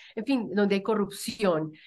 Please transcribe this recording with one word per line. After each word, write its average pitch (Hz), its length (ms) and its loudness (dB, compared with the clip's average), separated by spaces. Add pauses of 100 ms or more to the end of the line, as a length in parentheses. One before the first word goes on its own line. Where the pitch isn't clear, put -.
(140)
en 220 120 -6
fin, 233 260 0
donde 202 220 4
hay 190 80 0
corrupción. 196 920 0 (140)